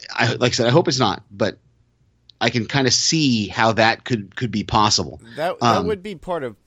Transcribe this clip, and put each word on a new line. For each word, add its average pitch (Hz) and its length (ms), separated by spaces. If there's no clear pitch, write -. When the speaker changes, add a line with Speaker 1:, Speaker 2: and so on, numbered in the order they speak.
Speaker 1:
I, 117 200
like 120 180
I - 20
said, 117 120
I 120 40
hope 160 180
it's 131 100
not, 107 320
but 101 280
I 117 100
can 110 160
kinda 131 240
see 127 560
how 113 260
that 110 320
could, 101 300
could 120 160
be 98 140
possible. 104 560
Speaker 2:
That, 165 240
that 117 160
Speaker 1:
Um, - 100
Speaker 2:
would 202 160
be 202 140
part 165 260
of 113 140